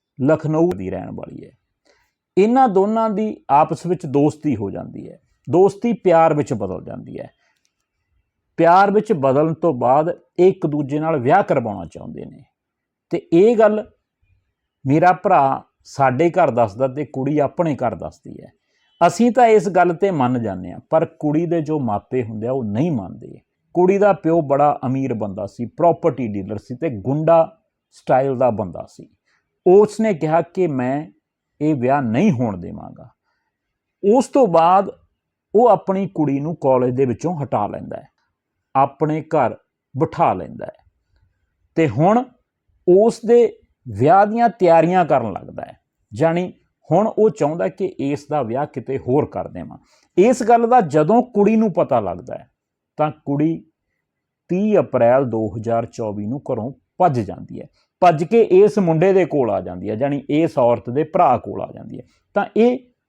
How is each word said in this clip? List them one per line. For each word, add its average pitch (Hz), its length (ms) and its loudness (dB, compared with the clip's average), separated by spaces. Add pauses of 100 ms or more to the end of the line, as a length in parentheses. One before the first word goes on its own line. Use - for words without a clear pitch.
(180)
ਲਖਨਊ 156 520 0
ਦੀ 185 180 -10
ਰਹਿਣ 92 220 -10
ਵਾਲੀ - 340 -16
ਹੈ। - 60 -20 (840)
ਇਹਨਾਂ 240 320 4
ਦੋਨਾਂ 214 400 0
ਦੀ 214 260 -4 (140)
ਆਪਸ 147 360 2
ਵਿੱਚ 170 200 -4
ਦੋਸਤੀ 143 500 0
ਹੋ 101 160 -6
ਜਾਂਦੀ - 380 -14
ਹੈ, - 100 -20 (300)
ਦੋਸਤੀ 196 440 2
ਪਿਆਰ 165 400 2
ਵਿੱਚ 147 200 -2
ਬਦਲ 98 300 -6
ਜਾਂਦੀ - 360 -14
ਹੈ। - 100 -16 (1300)
ਪਿਆਰ 180 340 4
ਵਿੱਚ 208 220 0
ਬਦਲਣ 143 400 0
ਤੋਂ 160 200 -2
ਬਾਅਦ 131 360 0 (300)
ਇਹ 180 100 6
ਇੱਕ 185 180 -2
ਦੂਜੇ 147 320 -4
ਨਾਲ 160 200 -2
ਵਿਆਹ 151 240 2
ਕਰਵਾਉਣਾ 113 420 -4
ਚਾਹੁੰਦੇ - 400 -16
ਨੇ, - 180 -20 (640)
ਤੇ - 240 -8
ਇਹ 208 240 6
ਗੱਲ 214 340 2 (960)
ਮੇਰਾ 165 280 4
ਭਰਾ 143 500 0 (200)
ਸਾਡੇ 135 460 0
ਘਰ 165 220 0
ਦੱਸਦਾ 117 360 -2
ਤੇ 131 180 -8
ਕੁੜੀ 139 340 -4
ਆਪਣੇ 147 360 -2
ਘਰ 113 200 -4
ਦੱਸਦੀ - 480 -16
ਹੈ। - 80 -20 (560)
ਅਸੀਂ 226 240 2
ਤਾਂ 247 160 4
ਇਸ 208 220 4
ਗੱਲ 175 240 2
'ਤੇ 196 180 -2
ਮੰਨ 127 320 0
ਜਾਂਦੇ 92 280 -8
ਹਾਂ, - 80 -18 (100)
ਪਰ 160 160 2
ਕੁੜੀ 156 400 -4
ਦੇ 165 160 -2
ਜੋ 151 180 -4
ਮਾਪੇ 120 440 -4
ਹੁੰਦੇ 107 240 -10
ਆ, 123 40 -4
ਉਹ 135 120 -4
ਨਹੀਂ 113 280 -2
ਮੰਨਦੇ। - 480 -10 (340)
ਕੁੜੀ 185 240 2
ਦਾ 202 160 4
ਪਿਓ 165 280 0
ਬੜਾ 143 440 0
ਅਮੀਰ 131 280 -4
ਬੰਦਾ 101 320 -6
ਸੀ, 120 200 -12
ਪ੍ਰਾਪਰਟੀ 156 600 -2
ਡੀਲਰ 104 300 -8
ਸੀ - 180 -14
ਤੇ 160 140 -8
ਗੁੰਡਾ 147 720 -2 (280)
ਸਟਾਈਲ 135 460 -2
ਦਾ 123 120 2
ਬੰਦਾ 101 400 -6
ਸੀ। - 200 -20 (560)
ਉਸ 208 340 4
ਨੇ 220 140 0
ਕਿਹਾ 156 280 0
ਕਿ 180 260 -4
"ਮੈਂ 135 400 -4 (540)
ਇਹ 151 140 0
ਵਿਆਹ 135 260 0
ਨਹੀਂ 131 300 0
ਹੋਣ 117 260 -4
ਦੇਵਾਂਗਾ।" 87 520 -16 (920)
ਉਸ 226 240 4
ਤੋਂ 262 200 2
ਬਾਅਦ 175 440 4 (640)
ਉਹ 240 120 6
ਆਪਣੀ 190 400 0
ਕੁੜੀ 139 320 -2
ਨੂੰ 160 160 -6
ਕਾਲਜ 127 400 0
ਦੇ 135 100 0
ਵਿੱਚੋਂ 147 380 -4
ਹਟਾ 110 240 -4
ਲੈਂਦਾ - 300 -12
ਹੈ, - 100 -20 (680)
ਆਪਣੇ 151 460 0
ਘਰ 131 360 -2 (400)
ਬਿਠਾ 151 360 0
ਲੈਂਦਾ 90 320 -10
ਹੈ, - 180 -18 (920)
ਤੇ 165 120 2
ਹੁਣ 175 360 2 (640)
ਉਸ 208 380 4
ਦੇ 233 340 2 (280)
ਵਿਆਹ 143 380 4
ਦੀਆਂ 226 240 0
ਤਿਆਰੀਆਂ 170 560 4
ਕਰਨ 127 280 0
ਲੱਗਦਾ - 280 -14
ਹੈ। - 180 -18 (340)
ਜਾਣੀ 165 400 -2 (380)
ਹੁਣ 190 160 2
ਉਹ 214 220 2
ਚਾਹੁੰਦਾ 170 380 -2
ਕਿ 190 180 -6 (140)
ਇਸ 143 300 -6
ਦਾ 151 120 -2
ਵਿਆਹ 123 240 -4
ਕਿਤੇ 131 320 -10
ਹੋਰ 131 280 0
ਕਰ - 220 -10
ਦੇਵਾਂ। 80 300 -16 (400)
ਇਸ 233 260 2
ਗੱਲ 233 240 4
ਦਾ 240 140 4
ਜਦੋਂ 156 420 2
ਕੁੜੀ 220 320 0
ਨੂੰ 220 180 2
ਪਤਾ 135 260 0
ਲੱਗਦਾ 92 360 -8
ਹੈ, - 140 -18 (480)
ਤਾਂ 151 140 -2 (140)
ਕੁੜੀ 156 380 -2 (840)
ਤੀਹ 196 300 0
ਅਪ੍ਰੈਲ 127 460 2
ਦੋ 113 220 -4 (100)
ਹਜ਼ਾਰ 117 280 -4
ਚੌਵੀ 104 400 -10
ਨੂੰ 131 160 -8 (100)
ਘਰੋਂ 120 200 -6 (260)
ਭੱਜ 160 220 2
ਜਾਂਦੀ 98 420 -10
ਹੈ। - 60 -20 (340)
ਭੱਜ 170 220 4
ਕੇ 226 180 2
ਇਸ 202 380 4
ਮੁੰਡੇ 175 340 2
ਦੇ 185 120 4
ਕੋਲ 135 260 0
ਆ 98 100 -2
ਜਾਂਦੀ 90 280 -10
ਹੈ, 110 60 -4
ਜਾਣੀ 143 340 -4
ਇਸ 151 280 -2
ਔਰਤ 120 320 0
ਦੇ 135 140 -4
ਭਰਾ 156 340 2
ਕੋਲ 101 240 -10
ਆ - 120 -12
ਜਾਂਦੀ - 240 -18
ਹੈ। - 60 -18 (320)
ਤਾਂ 202 100 -2 (120)
ਇਹ 247 220 2 (300)